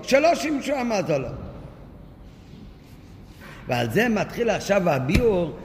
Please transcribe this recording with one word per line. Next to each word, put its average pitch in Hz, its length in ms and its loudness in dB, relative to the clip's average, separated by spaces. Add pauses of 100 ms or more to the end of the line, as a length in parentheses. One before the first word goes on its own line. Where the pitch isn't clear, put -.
שלא 302 320 6
שימשו 277 400 -2
המזלות? 170 580 -2 (2250)
ועל 120 220 0
זה 208 180 2
מתחיל 220 420 0
עכשיו 190 400 2
הביאור 170 760 2